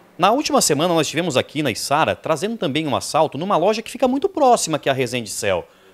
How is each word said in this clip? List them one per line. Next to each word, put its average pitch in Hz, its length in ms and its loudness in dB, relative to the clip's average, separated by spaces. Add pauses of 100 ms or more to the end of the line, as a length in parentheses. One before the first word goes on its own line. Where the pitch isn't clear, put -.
(180)
na 196 160 4
última 285 280 2
semana 165 320 2
nós 160 140 2
tivemos 156 300 -2
aqui 143 260 -2
na 135 80 0
Içara, 135 460 0
trazendo 160 400 -4
também 156 280 -2
um 123 120 0
assalto 143 400 0
numa 185 180 -2
loja 208 260 2
que - 80 -16
fica 254 180 -2
muito 277 200 0
próxima 247 500 2
que 143 120 -2
é - 20 2
a 131 40 0
Resende 120 340 -4
Cell. 92 360 -2 (280)